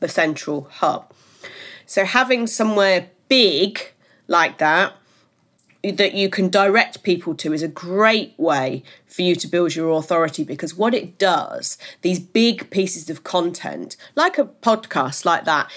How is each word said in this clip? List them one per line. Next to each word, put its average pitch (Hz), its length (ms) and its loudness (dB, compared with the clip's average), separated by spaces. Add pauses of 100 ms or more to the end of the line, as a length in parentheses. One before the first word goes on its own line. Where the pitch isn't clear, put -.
the 170 80 -2
central 151 640 -2
hub. - 420 -4 (720)
So 196 200 0
having 247 400 2
somewhere 202 640 2 (180)
big 208 640 2 (340)
like 170 300 2
that, 160 380 2 (880)
that 196 320 0
you 196 160 0
can 190 180 0
direct 202 540 2
people 175 320 -2
to 151 180 -6
is 151 100 -2
a 160 60 -6
great 202 720 0
way 135 440 -2 (240)
for - 140 -10
you 180 160 2
to - 100 -6
build 170 300 0
your 160 140 -2
authority, 160 520 0
because 160 320 -8
what 220 200 0
it - 240 -6
does, 170 580 -2 (240)
these 180 180 0
big 226 520 0
pieces 180 400 -4
of 151 120 -10
content, 170 760 -4 (160)
like 349 240 2
a 277 80 2
podcast 170 800 -2
like 170 180 2
that, 156 320 0